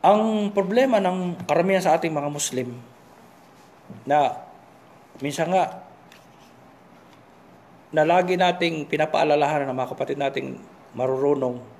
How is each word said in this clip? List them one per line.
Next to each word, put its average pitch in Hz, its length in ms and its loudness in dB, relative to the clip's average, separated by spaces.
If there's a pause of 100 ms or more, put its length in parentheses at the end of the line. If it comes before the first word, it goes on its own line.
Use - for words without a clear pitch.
Ang 214 480 4
problema 214 480 2
ng 180 480 -4
karamihan 180 320 2
sa 170 160 4
ating 170 160 -2
mga 147 160 -2
Muslim 127 440 -6 (1300)
na 143 280 2 (840)
minsan 151 320 -4
nga 180 320 0 (2000)
na 156 160 0
lagi 180 320 2
nating 175 520 0
pinapaalalahanan 151 800 0
ng 127 80 -4
mga 127 200 -4
kapatid 139 240 -4
nating 135 360 -4 (360)
marurunong 131 640 0 (220)